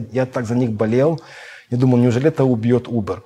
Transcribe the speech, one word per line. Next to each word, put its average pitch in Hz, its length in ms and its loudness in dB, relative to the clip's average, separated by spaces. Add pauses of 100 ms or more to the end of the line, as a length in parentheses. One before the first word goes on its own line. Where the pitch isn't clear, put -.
(120)
я 127 140 -2
так 127 180 -8
за 110 120 -4
них 123 160 -2
болел. 123 460 0 (520)
Я 120 80 -2
думал, 127 200 4
неужели 123 300 2
это 151 160 0
убьёт 120 440 0
Uber? 101 380 -4